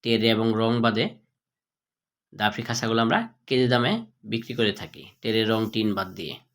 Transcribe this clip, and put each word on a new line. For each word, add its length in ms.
টেরে 320
এবং 120
রং 200
বাদে 240
দাফরি 300
খাঁচাগুলো 380
আমরা 180
কেজি 280
দামে 180
বিক্রি 280
করে 200
থাকি, 240
টেরে 220
রং 100
টিন 240
বাদ 200
দিয়ে। 160